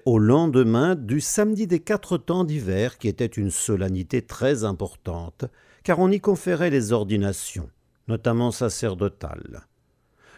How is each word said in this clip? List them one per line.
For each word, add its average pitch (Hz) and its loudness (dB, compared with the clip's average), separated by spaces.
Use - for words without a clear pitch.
au 117 4
lendemain 131 4
du 135 -4
samedi 214 0
des 170 0
quatre 190 -2
temps 180 0
d'hiver, 120 -2
qui 117 -2
était 110 -2
une 104 -2
solennité 92 -2
très 127 -2
importante, 87 -8
car 170 2
on 185 6
y 202 2
conférait 180 0
les 123 2
ordinations, 101 -2
notamment 117 0
sacerdotales. 98 -6